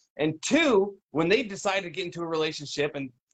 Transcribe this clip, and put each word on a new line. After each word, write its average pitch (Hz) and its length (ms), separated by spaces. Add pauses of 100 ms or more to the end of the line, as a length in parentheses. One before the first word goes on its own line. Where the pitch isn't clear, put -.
(180)
And 156 240
two, 220 540 (160)
when 160 160
they 233 160
decide 196 400
to 175 60
get 175 160
into 170 160
a 170 60
relationship 156 680
and, 135 140 (240)